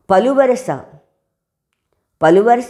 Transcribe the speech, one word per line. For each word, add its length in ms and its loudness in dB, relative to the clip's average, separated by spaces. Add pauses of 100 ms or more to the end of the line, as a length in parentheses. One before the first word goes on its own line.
(100)
"పలువరస," 560 0 (1600)
పలువరస 460 2